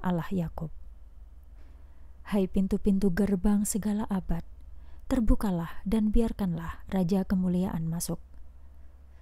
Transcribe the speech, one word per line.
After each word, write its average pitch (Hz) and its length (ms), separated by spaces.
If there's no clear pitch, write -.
Allah 175 260
Yakub. 165 380
Hai 202 160
pintu-pintu 196 640
gerbang 202 560
segala 208 400
abad, 175 400
terbukalah 208 720
dan 214 320
biarkanlah 190 800
Raja 190 320
kemuliaan 180 640
masuk. 165 320